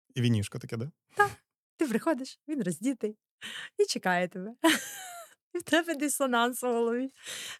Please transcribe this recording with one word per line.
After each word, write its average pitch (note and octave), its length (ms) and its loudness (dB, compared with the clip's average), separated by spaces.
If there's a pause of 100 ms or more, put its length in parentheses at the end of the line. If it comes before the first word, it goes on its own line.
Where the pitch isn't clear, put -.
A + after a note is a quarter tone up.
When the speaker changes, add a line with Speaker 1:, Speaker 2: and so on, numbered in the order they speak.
(140)
Speaker 1:
І C3 60 -2
вінішко A#2 380 2
таке, - 180 -8
да? C3 140 -4 (240)
Speaker 2:
Так. G4+ 160 4 (460)
Ти E4 120 0
приходиш, B3+ 600 -2
він C#4+ 140 -2
роздітий G#3+ 540 -2 (600)
і G#4 80 6
чекає F3+ 420 0
тебе. G3 340 -8
<laughs> F5 920 -2
І F4 40 -2
в - 40 -4
тебе E4 320 2
дисонанс B3+ 680 2
у B3 40 -2
голові. A#3+ 420 0 (520)